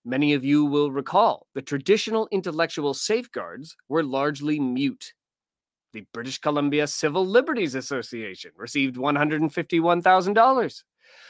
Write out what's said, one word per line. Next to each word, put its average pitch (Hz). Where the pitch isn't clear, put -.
many 139
of 135
you 147
will 147
recall 156
the 135
traditional 214
intellectual 160
safeguards 135
were 156
largely 143
mute. 131
The 107
British 123
Columbia 147
Civil 156
Liberties 220
Association 117
received 123
one 143
hundred 151
and 156
fifty-one 170
thousand 185
dollars. 233